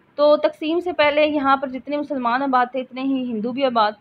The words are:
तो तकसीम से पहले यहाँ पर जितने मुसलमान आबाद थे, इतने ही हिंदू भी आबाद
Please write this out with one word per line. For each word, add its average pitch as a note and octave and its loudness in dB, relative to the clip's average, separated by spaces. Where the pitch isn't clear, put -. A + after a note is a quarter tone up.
तो D4 6
तकसीम D#4 -2
से F4 -4
पहले D4 4
यहाँ C#4 2
पर C4+ -6
जितने C4 -8
मुसलमान C4+ -2
आबाद B3+ 2
थे, C4 -2
इतने B3 -10
ही C4+ -2
हिंदू A#3 -4
भी C4 -4
आबाद A3+ 0